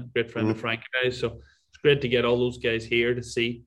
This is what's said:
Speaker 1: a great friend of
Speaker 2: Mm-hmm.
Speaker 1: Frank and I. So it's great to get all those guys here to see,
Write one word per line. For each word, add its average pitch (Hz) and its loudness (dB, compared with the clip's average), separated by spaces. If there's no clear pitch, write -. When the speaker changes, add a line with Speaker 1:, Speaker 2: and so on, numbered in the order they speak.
Speaker 1:
a 123 -16
great 117 -2
friend 113 0
of 113 0
Speaker 2:
Mm-hmm. - -14
Speaker 1:
Frank 113 -2
and 127 0
I. - -4
So 113 -6
it's - -20
great 143 4
to 131 -2
get 120 2
all 120 4
those 123 0
guys 113 -2
here 117 2
to 120 -8
see, 120 -4